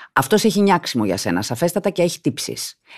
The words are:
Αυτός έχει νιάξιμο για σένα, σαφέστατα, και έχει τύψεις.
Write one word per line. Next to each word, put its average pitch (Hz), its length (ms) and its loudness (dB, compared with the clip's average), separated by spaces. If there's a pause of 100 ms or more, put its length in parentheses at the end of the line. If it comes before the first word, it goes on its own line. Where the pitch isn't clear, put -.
(120)
Αυτός 196 320 2
έχει 202 160 2
νιάξιμο 175 440 2
για 95 120 0
σένα, 98 260 -2
σαφέστατα, 175 480 -2
και 180 120 0
έχει 170 180 -2
τύψεις. - 580 -6 (200)